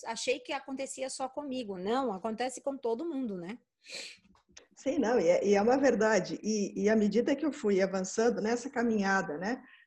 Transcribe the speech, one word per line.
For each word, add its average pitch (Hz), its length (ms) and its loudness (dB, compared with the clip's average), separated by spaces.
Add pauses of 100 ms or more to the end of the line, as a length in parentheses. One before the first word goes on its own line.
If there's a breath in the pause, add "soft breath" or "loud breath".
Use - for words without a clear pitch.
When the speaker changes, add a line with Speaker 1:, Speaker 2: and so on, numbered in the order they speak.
Speaker 1:
achei 247 320 -2
que - 140 -10
acontecia 269 560 -8
só 262 200 -6
comigo. 254 500 -8
Não, 226 340 -2
acontece 226 480 -4
com 277 160 -4
todo 240 320 -4
mundo, 262 280 -4
né? 180 220 -10 (1160 loud breath)
Speaker 2:
Sim, 294 220 -2
não, 240 200 2
e 190 100 4
é, 175 160 4
e 202 100 4
é 196 80 6
uma 247 160 6
verdade. 214 640 4
E, 202 400 -2
e 202 60 4
à 220 80 6
medida 214 380 4
que 285 120 -2
eu 277 60 0
fui 202 280 2
avançando 190 600 0
nessa 240 280 -2
caminhada, 196 720 0
né, 214 240 -4 (240 loud breath)